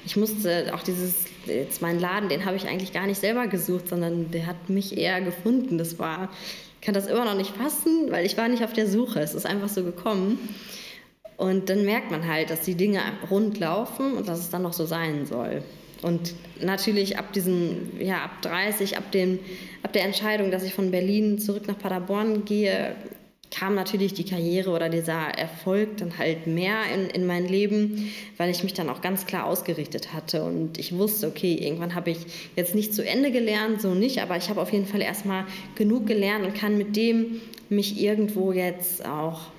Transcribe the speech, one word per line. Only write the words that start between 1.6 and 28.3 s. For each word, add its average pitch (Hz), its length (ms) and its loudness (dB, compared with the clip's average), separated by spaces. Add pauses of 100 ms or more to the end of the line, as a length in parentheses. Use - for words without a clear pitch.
meinen 170 180 2
Laden, 185 300 0
den 175 160 0
habe 190 120 0
ich 196 120 -4
eigentlich 190 240 -2
gar 185 140 -2
nicht 196 120 0
selber 233 280 2
gesucht, 180 420 0
sondern 170 440 0
der 165 140 -2
hat 170 220 -6
mich 196 300 0
eher 185 240 2
gefunden. 196 560 2
Das 165 200 -2
war, 160 300 -4 (500)
ich - 60 -18
kann 214 80 2
das 196 140 2
immer 233 180 2
noch 208 120 2
nicht 196 200 -2
fassen, 302 540 2
weil 175 160 2
ich - 100 0
war 226 120 2
nicht 240 160 2
auf 220 100 -4
der 220 120 4
Suche. 208 340 2
Es 156 120 0
ist 156 140 -4
einfach 202 240 0
so 190 120 -2
gekommen. 190 560 0 (1000)
Und 190 320 2
dann 202 160 4
merkt 214 240 2
man 165 180 -2
halt, 160 220 0
dass 160 100 -2
die 185 140 0
Dinge 190 260 4 (300)
rund 202 280 4
laufen 226 540 0
und 208 160 -2
dass 170 120 -2
es 170 100 -6
dann 180 120 -2
noch 170 120 -2
so 170 100 0
sein 160 400 0
soll. 120 380 -4 (400)
Und 170 320 0 (260)
natürlich 196 580 2
ab - 140 -8
diesen, 175 680 0
ja, 180 260 -2
ab - 180 -10
dreißig, 196 560 0
ab - 120 -8
dem, 185 280 4 (440)
ab - 120 -6
der 190 100 4
Entscheidung, 202 460 0
dass 185 140 0
ich 185 100 -4
von 185 160 0
Berlin 202 480 2
zurück 208 280 -2
nach 202 120 -4
Paderborn 202 680 0
gehe, 208 500 0 (560)
kam 196 260 0
natürlich 190 380 0
die 170 100 -4
Karriere 180 460 0
oder 165 180 2
dieser 165 260 0
Erfolg 185 840 0
dann 175 200 -6
halt 165 300 0
mehr 180 280 2 (160)
in, 185 160 0
in 185 160 0
mein 180 220 2
Leben, 208 640 2 (260)